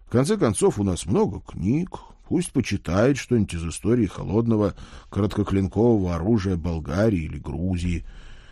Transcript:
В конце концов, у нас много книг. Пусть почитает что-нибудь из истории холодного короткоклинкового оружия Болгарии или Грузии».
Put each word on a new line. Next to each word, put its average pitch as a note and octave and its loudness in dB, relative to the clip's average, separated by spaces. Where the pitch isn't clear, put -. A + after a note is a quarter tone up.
В - -20
конце D3 2
концов, E3+ 2
у G#2 0
нас F#2 -2
много G2 0
книг. C3+ -4
Пусть F3 -2
почитает A#2 0
что-нибудь A2 0
из E2 -4
истории G#2+ 0
холодного G#2 0
короткоклинкового G2 2
оружия F#2+ 0
Болгарии E2 0
или E2 -8
Грузии». F2 -2